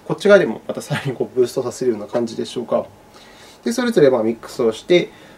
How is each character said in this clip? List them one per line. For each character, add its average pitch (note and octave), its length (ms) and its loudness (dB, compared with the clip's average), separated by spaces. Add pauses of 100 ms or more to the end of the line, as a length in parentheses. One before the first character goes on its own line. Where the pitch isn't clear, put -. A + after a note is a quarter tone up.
こ - 60 -4
っ - 20 -6
ち - 120 -4
側 G3+ 100 8
で E3+ 80 4
も A2 200 -8
ま - 60 -8
た - 80 -8
さ - 140 -6
ら A2+ 100 -6
に C#3 80 -4
こ - 180 -4
う - 60 -8
ブ - 80 4
ー - 20 4
ス - 80 -12
ト - 80 -4
さ A#2+ 80 -4
せ - 140 -6
る B2 80 2
よ G#2+ 60 -4
う - 20 -10
な G#2 60 -10
感 A#2+ 180 -2
じ A2+ 120 -8
で A#2 100 -6
し - 100 -12
ょ B2+ 60 -6
う A2+ 40 -10
か。 - 200 -2 (800)
で、 A#3 80 -2
そ B3 120 -2
れ A#3+ 80 -2
ぞ G3+ 80 2
れ C#3 100 8
ま B2+ 100 2
あ - 20 -2
ミ A2+ 100 0
ッ A#2 60 -8
ク - 120 -18
ス - 120 -6
を A2+ 100 2
し - 100 -14
て、 - 280 2 (280)